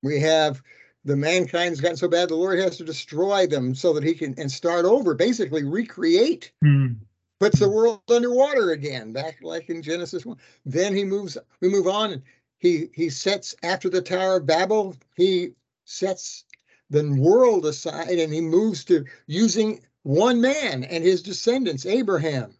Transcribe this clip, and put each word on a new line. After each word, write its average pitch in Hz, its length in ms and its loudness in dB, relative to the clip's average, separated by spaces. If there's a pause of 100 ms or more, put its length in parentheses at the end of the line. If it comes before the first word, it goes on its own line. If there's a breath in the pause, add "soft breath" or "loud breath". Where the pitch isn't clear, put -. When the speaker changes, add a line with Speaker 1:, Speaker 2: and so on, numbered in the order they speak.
Speaker 1:
we 143 160 -2
have 151 420 2 (440 soft breath)
the 139 100 -2
mankind's 170 680 -2
gotten 170 160 -2
so 180 100 -2
bad, 170 220 2
the 160 60 -2
Lord 180 240 0
has 185 180 -2
to 170 60 -14
destroy 175 640 -2
them 131 260 -2
so 165 200 0
that 151 100 -2
he 160 100 0
can, 147 240 -6
and 143 140 -6
start 170 340 -2
over, 208 300 2
basically 175 480 0
recreate, 202 880 0 (100)
Speaker 2:
Hmm. 139 320 4 (460)
Speaker 1:
puts 202 200 4
the 202 80 4
Speaker 2:
Hmm. 202 60 2
Speaker 1:
world 220 360 2
underwater 247 600 2
again, 135 420 -6
back 147 280 -8
like 165 280 -10
in 165 120 -8
Genesis 165 440 -6
one. 226 120 -14 (280 soft breath)
Then 175 300 0
he 202 100 0
moves, 190 320 -6 (240)
we 180 80 4
move 185 180 2
on, 208 240 0
and 135 100 -10 (380 soft breath)
he, 165 340 0
he 165 160 -4
sets, 190 540 -4
after 180 260 -2
the 180 120 -2
Tower 185 360 0
of 156 80 -2
Babel, 190 500 0 (200)
he 180 400 0 (300)
sets - 580 -8 (460 soft breath)
the 147 280 0
world 196 480 4
aside, 160 540 -4
and 156 140 0
he 160 80 -2
moves 170 440 0
to 156 200 2 (220 loud breath)
using 214 540 0 (220)
one 226 380 2
man 247 420 0
and 165 200 -6
his 180 200 4
descendants, 196 640 -2
Abraham. 165 760 -2